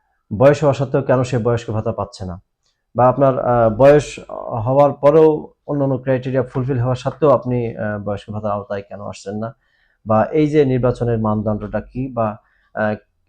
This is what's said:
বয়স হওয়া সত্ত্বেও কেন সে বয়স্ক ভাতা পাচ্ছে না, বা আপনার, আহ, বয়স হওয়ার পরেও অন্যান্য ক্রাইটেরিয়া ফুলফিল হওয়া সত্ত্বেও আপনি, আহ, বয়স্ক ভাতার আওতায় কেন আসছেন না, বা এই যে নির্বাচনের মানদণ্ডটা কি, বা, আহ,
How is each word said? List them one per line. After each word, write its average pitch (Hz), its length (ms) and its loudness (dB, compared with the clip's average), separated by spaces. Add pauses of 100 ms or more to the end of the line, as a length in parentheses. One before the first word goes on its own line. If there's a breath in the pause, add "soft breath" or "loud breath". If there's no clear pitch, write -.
(380)
বয়স 143 240 4
হওয়া 139 120 2
সত্ত্বেও 131 280 -2
কেন 131 200 0
সে 127 160 -2
বয়স্ক 117 320 -2
ভাতা 107 220 -4
পাচ্ছে - 320 -10
না, 90 160 -10 (560)
বা 123 120 4
আপনার, 135 300 2
আহ, 117 320 2
বয়স 139 480 4 (460)
হওয়ার 135 280 4
পরেও 151 600 4 (140)
অন্যান্য 139 320 -2
ক্রাইটেরিয়া 131 440 -2
ফুলফিল 131 360 -4
হওয়া 127 160 0
সত্ত্বেও 139 360 0
আপনি, 123 460 0
আহ, 107 220 -6
বয়স্ক 101 320 -8
ভাতার 104 220 -4
আওতায় 101 300 -6
কেন 98 180 -18
আসছেন 101 340 -12
না, 113 200 -8 (520)
বা 107 180 2
এই 151 240 0
যে 147 160 4
নির্বাচনের 120 540 0
মানদণ্ডটা 107 600 -4
কি, 127 320 -10
বা, 110 240 -4 (380)
আহ, 107 200 -2 (340)